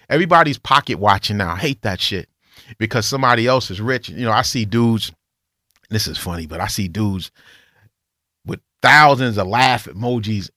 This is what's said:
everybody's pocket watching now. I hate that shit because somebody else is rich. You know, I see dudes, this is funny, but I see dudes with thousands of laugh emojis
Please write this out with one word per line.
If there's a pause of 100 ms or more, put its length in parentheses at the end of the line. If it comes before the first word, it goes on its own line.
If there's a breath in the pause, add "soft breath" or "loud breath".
everybody's
pocket
watching
now.
I
hate
that
shit (500 loud breath)
because
somebody
else
is
rich.
You
know,
I
see
dudes, (800)
this
is
funny,
but
I
see
dudes (1120 soft breath)
with (220)
thousands
of
laugh
emojis